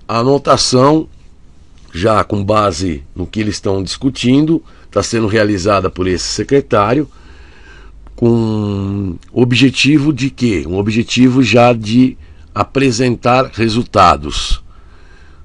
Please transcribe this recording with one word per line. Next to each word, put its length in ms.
a 120
anotação, 920
já 300
com 180
base 640
no 140
que 140
eles 140
estão 280
discutindo, 800
tá 140
sendo 240
realizada 640
por 180
esse 180
secretário, 840
com 1000
objetivo 800
de 160
quê? 380
Um 100
objetivo 640
já 320
de 440
apresentar 1000
resultados. 1080